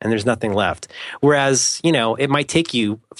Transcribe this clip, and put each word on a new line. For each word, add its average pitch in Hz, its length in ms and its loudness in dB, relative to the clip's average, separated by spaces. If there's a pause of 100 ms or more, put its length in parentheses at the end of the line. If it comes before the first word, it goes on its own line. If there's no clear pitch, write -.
and 110 100 -2
there's 107 140 0
nothing 113 280 0
left. 95 340 -2 (340)
Whereas, 139 640 2
you 170 80 2
know, 113 240 2
it 139 120 0
might 143 200 0
take 165 260 0
you, 110 260 0 (200)